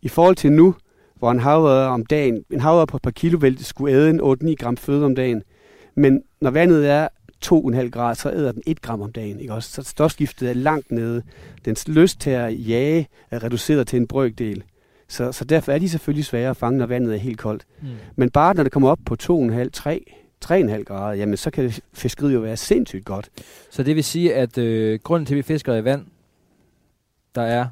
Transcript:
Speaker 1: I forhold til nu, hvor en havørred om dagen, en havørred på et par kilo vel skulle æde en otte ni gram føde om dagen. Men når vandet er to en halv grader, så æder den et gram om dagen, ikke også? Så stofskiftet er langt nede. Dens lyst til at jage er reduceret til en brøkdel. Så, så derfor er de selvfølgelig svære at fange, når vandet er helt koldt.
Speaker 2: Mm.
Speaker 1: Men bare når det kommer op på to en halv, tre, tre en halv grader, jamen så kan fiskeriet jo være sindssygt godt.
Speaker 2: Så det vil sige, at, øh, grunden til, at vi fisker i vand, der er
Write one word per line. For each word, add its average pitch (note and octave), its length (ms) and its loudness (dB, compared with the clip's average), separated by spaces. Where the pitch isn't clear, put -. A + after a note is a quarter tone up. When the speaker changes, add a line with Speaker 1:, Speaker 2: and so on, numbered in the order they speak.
Speaker 1:
I - 80 -8
forhold F3+ 260 6
til D3 160 2
nu, E3+ 240 8
hvor A#2+ 160 0
en B2 80 2
havørred C3+ 480 4
om B2 180 -2
dagen, C3+ 440 0
en D3 100 -4
havørred D#3+ 280 4
på C#3+ 100 -8
et - 40 -8
par B2+ 100 -4
kilo E3 300 0
vel C3 240 2
skulle C#3 300 -2
æde D3+ 140 6
en E3 120 2
otte C3+ 240 0
ni D#3+ 100 0
gram A#2+ 220 -6
føde C#3+ 280 0
om C3+ 100 2
dagen. B2 280 -2
Men C3+ 280 4
når C3+ 100 2
vandet D#3 380 4
er D3 180 2
to D#3+ 260 2
en A#2+ 60 0
halv B2 180 -2
grader, A#2+ 220 -2
så - 200 -6
æder D3 180 -2
den A2+ 160 -10
et D#3+ 140 -4
gram A2+ 200 -8
om G#2 100 -8
dagen, G#2+ 280 -10
ikke B2+ 140 -10
også? A2+ 180 -10
Så C#3 120 -12
stofskiftet D3 680 -2
er B2 40 -2
langt C#3 380 0
nede. A#2 320 -2
Dens - 220 -4
lyst D#3+ 320 4
til - 100 -4
at A#2+ 380 -4
jage C#3+ 400 0
er A#2 120 -8
reduceret A#2+ 440 0
til B2+ 100 -2
en A#2+ 100 0
brøkdel. A2+ 560 -4
Så, A#2+ 240 -6
så C3 140 -10
derfor D3+ 260 0
er C#3+ 80 2
de F#3 100 -2
selvfølgelig D3+ 360 -4
svære B2 240 -4
at B2+ 80 -6
fange, B2 220 -2
når A#2+ 60 0
vandet B2 280 -2
er G#2+ 40 -4
helt A2 220 -6
koldt. G#2+ 260 -8
Speaker 2:
Mm. C#3+ 60 -12
Speaker 1:
Men B2 140 2
bare E3 240 4
når E3+ 100 2
det C3+ 80 0
kommer C3+ 180 4
op D#3+ 160 2
på A#2 100 -4
to E3+ 260 0
en A#2+ 120 0
halv, A#2+ 180 -4
tre, - 320 -6
tre F3+ 180 2
en C3 100 2
halv G#2 160 -6
grader, G2 300 -8
jamen G2+ 220 -2
så D#3 140 -6
kan B2+ 220 -2
fiskeriet C#3 400 -2
jo A#2+ 60 2
være A2 180 -6
sindssygt - 480 -2
godt. G2 240 -10
Speaker 2:
Så - 140 -6
det D3 120 0
vil D#3 80 0
sige, E3 320 0
at, B2 220 -2
øh, A2 460 0
grunden E3 220 -2
til, C3 80 -4
at C#3+ 40 0
vi C#3+ 40 -2
fisker C#3 340 -4
i A2 80 -2
vand, C3 220 -2
der A#2 60 -2
er A#2+ 300 -2